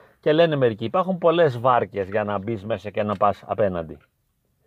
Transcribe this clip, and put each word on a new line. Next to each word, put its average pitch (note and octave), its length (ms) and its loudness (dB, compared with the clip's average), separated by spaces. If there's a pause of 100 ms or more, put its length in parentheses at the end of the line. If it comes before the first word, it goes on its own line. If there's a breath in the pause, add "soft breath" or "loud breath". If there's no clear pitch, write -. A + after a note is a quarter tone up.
(200 soft breath)
Και D#3 120 0
λένε D#3+ 240 4
μερικοί, A#2 280 0
«Υπάρχουν F3+ 340 -2
πολλές E3 420 2
βάρκες A2+ 480 0
για G#2 160 -2
να G#2 140 -2
μπεις G2+ 260 -6
μέσα G#2+ 260 -6
και G#2+ 120 -4
να G#2 140 -2
πας G2+ 300 0
απέναντι». F2+ 520 -2 (680)